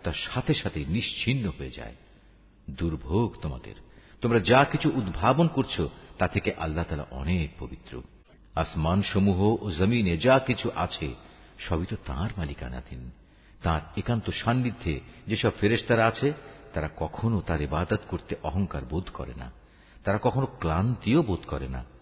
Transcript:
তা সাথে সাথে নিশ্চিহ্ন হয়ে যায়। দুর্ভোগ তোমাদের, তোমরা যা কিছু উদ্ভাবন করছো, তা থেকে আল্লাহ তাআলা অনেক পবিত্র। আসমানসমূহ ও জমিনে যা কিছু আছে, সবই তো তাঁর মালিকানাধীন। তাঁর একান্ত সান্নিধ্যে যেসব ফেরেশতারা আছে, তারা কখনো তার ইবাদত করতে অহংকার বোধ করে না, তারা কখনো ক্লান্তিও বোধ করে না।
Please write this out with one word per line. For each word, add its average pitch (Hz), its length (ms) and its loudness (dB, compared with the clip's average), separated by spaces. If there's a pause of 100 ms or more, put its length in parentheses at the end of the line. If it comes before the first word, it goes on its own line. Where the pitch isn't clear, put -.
তা 82 100 -2
সাথে - 400 -2
সাথে 78 340 -2
নিশ্চিহ্ন 113 680 0
হয়ে 67 120 -8
যায়। - 260 -14 (720)
দুর্ভোগ 87 720 0
তোমাদের, 62 340 -8 (460)
তোমরা 117 180 6
যা 123 260 8
কিছু 147 300 2
উদ্ভাবন 127 520 4
করছো, 127 420 0 (280)
তা 92 100 2
থেকে - 260 0
আল্লাহ 82 300 -2
তাআলা 76 280 -4
অনেক 73 380 0 (100)
পবিত্র। - 420 -10 (540)
আসমানসমূহ 95 1080 2
ও 104 80 -2
জমিনে 95 460 2
যা 131 220 6
কিছু - 360 -2
আছে, - 380 -2 (460)
সবই 85 260 -2
তো 107 100 -6 (100)
তাঁর 76 320 -4
মালিকানাধীন। 64 760 -8 (520)
তাঁর 80 180 2 (160)
একান্ত 107 320 -2
সান্নিধ্যে 120 680 0 (280)
যেসব 107 320 2
ফেরেশতারা 113 460 4
আছে, 127 280 2 (400)
তারা 78 240 -4
কখনো 101 440 0
তার 80 200 0
ইবাদত 82 460 0
করতে - 360 -6
অহংকার 78 420 -2
বোধ 80 180 -4 (100)
করে 64 240 -10
না, 64 140 -12 (520)
তারা 101 180 2
কখনো 127 240 2
ক্লান্তিও 104 760 2
বোধ 101 260 -2
করে 67 200 -6
না। 64 180 -8 (160)